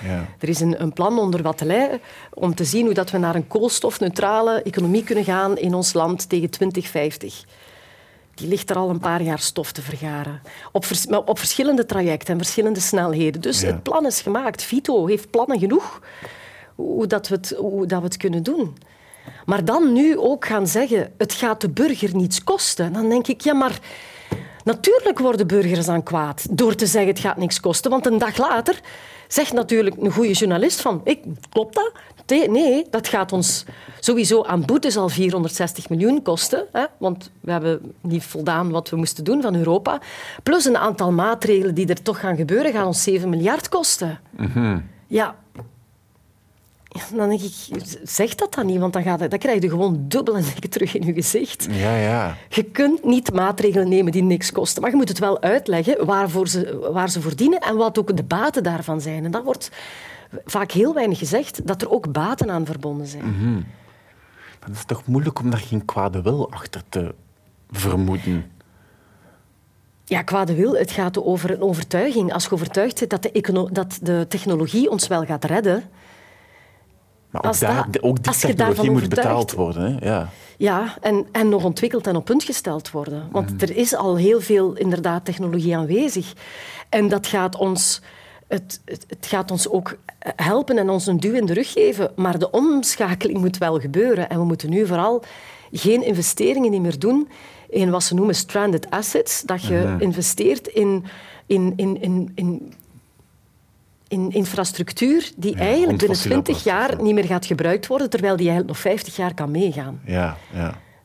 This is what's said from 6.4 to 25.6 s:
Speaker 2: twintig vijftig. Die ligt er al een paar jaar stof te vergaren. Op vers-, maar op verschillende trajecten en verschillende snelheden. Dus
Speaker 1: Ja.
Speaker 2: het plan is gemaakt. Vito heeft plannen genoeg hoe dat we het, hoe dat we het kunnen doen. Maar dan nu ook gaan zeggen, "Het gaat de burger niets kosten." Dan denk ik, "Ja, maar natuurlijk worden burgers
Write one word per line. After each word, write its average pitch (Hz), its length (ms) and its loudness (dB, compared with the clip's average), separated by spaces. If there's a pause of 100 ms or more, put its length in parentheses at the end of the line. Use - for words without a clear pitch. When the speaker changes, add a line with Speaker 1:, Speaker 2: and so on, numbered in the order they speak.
Speaker 2:
twintig 185 380 -2
vijftig. - 560 -6 (920)
Die - 120 -10
ligt 190 220 -2
er 196 60 2
al 185 140 0
een 175 100 0
paar 175 220 0
jaar 160 180 -2
stof - 320 -4
te - 100 -10
vergaren. 147 600 -8 (300)
Op 190 140 0
vers-, - 220 -2
maar 202 160 2
op 214 160 0
verschillende 269 460 2
trajecten 180 480 0
en 170 60 -2
verschillende 214 400 0
snelheden. 170 600 0
Dus 240 200 -2
Speaker 1:
Ja. - 60 0
Speaker 2:
het - 160 -2
plan 311 220 0
is 254 160 -2
gemaakt. 220 420 -2
Vito 240 420 2
heeft 208 240 0
plannen 247 300 2
genoeg 202 420 0 (720)
hoe 208 320 -2
dat 208 200 -2
we 196 80 -2
het, 190 220 -4
hoe 196 280 -2
dat 180 140 0
we 175 60 -2
het 180 120 -6
kunnen 170 260 -2
doen. 226 340 -2 (680)
Maar 196 200 0
dan 269 280 4
nu 294 240 6
ook 269 280 2
gaan - 220 0
zeggen, 220 500 2
"Het - 160 0
gaat 220 280 -2
de 202 80 0
burger 208 460 0
niets 180 280 0
kosten." - 500 0
Dan 220 160 0
denk 240 180 2
ik, 269 140 -2
"Ja, 294 120 2
maar 262 260 2 (840)
natuurlijk 381 560 4
worden 226 280 2
burgers 175 380 2